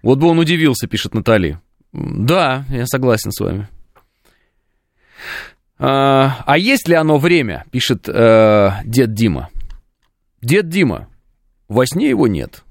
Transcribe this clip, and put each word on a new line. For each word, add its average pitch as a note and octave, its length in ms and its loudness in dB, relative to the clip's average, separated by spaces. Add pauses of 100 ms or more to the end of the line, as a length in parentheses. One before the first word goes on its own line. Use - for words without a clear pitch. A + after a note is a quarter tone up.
«Вот C3 180 2
бы D#3 80 2
он E3 120 2
удивился», D#3+ 480 0
пишет - 260 -8
Натали. F#2+ 460 0 (320)
Да, C3+ 760 -2
я B2 160 -4
согласен B2 480 -2
с - 80 -10
вами. F#2+ 260 -6 (2000)
«А, C3+ 680 2
а C#3+ 120 2
есть A#3 300 0
ли E3+ 80 4
оно D#3 220 2
время?» C#3 540 0
пишет, B2 360 -4
э, A2 640 4 (140)
дед A2+ 280 0
Дима. G2+ 360 -2 (920)
Дед E3 280 0
Дима, C#3 400 -2 (580)
во A#2+ 180 0
сне F#3 220 -2
его A#3+ 200 0
нет. E2 440 -6